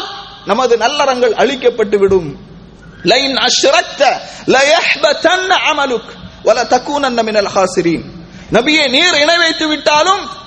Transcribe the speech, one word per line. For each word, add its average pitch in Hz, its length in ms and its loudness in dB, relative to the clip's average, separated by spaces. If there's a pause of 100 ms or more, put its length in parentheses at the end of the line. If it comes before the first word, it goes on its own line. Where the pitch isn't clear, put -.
(460)
நமது 233 300 2
நல்லறங்கள் 247 560 0
அழிக்கப்பட்டு 233 640 0
விடும். 190 300 2 (720)
"லைன் 262 340 0
அஷ்ரக்த 269 680 0 (440)
லயஹ்பதன்ன 320 1040 2 (140)
அமலுக் 277 440 -2 (320)
வல 226 220 2
தகூனன்ன 247 580 0
மினல் 208 320 0
ஹாசிரீன்." 180 500 0 (480)
நபியே, 285 380 2
நீர் 330 240 2
இணை 302 240 2
வைத்து 320 300 0
விட்டாலும் 311 540 0 (240)